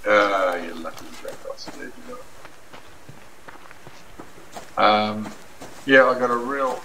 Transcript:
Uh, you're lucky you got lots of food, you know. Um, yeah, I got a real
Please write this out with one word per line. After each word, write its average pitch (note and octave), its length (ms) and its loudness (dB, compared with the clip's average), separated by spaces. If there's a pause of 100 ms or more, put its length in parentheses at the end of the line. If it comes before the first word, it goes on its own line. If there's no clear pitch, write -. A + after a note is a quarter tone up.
Uh, G2 580 4
you're E2 120 -8
lucky D#2+ 300 -10
you - 60 -14 (120)
got - 120 -10 (120)
lots - 200 -10
of - 80 -12
food, B2 180 -12 (140)
you B2 100 -12 (2500)
know. G#2 60 6
Um, G#2+ 480 4 (540)
yeah, C3 200 10
I B2+ 120 4
got B2 140 4
a A#2+ 40 4
real B2+ 500 -2